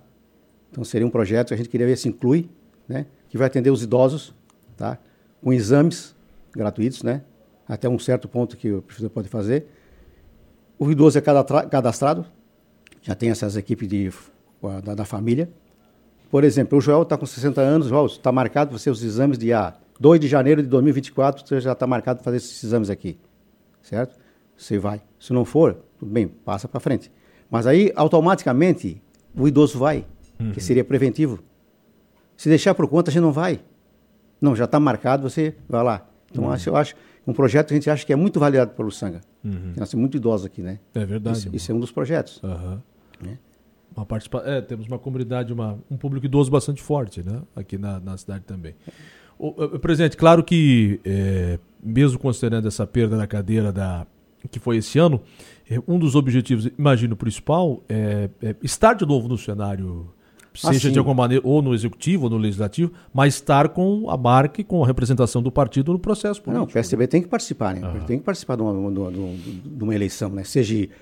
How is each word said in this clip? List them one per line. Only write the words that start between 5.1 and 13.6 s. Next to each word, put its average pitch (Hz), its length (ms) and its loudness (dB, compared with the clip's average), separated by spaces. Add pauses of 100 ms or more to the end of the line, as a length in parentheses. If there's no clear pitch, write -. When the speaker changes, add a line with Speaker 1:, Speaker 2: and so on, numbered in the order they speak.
Speaker 1:
Com 127 80 -2
exames 131 640 2 (380)
gratuitos, 110 500 -4
né? 123 200 -4 (440)
Até 110 220 -6
um 120 100 0
certo 123 300 -2
ponto 120 260 -4
que - 160 -6
o 98 120 -4
prefeito 104 280 -10
pode 101 180 -8
fazer. 120 380 -4 (1120)
O 147 120 0
idoso 151 260 6
é 139 60 2
cadastra-, 143 440 2
cadastrado, 139 600 0 (720)
já - 140 -8
tem 117 160 -2
essas 104 260 -4
equipes 104 320 -6